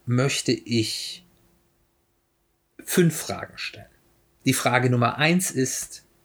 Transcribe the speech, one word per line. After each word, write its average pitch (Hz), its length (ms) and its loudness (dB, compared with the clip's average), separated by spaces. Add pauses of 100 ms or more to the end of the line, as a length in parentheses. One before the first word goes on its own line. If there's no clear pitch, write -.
möchte 131 460 2
ich - 760 -4 (1600)
fünf 170 320 2
Fragen - 420 -10
stellen. - 280 -14 (580)
Die 135 80 4
Frage 127 360 2
Nummer 120 300 2
eins 170 320 2
ist, - 540 -4 (200)